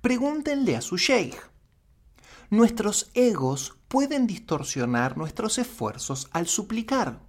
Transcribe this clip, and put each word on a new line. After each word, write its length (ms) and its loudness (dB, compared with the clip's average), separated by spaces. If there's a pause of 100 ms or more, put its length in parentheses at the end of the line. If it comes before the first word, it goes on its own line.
pregúntenle 760 0
a 40 -4
su 160 -6
sheikh. 400 2 (1120)
Nuestros 640 2
egos 640 2 (120)
pueden 380 2
distorsionar 920 -2
nuestros 400 -4
esfuerzos 720 -6
al 140 -2
suplicar. 840 -2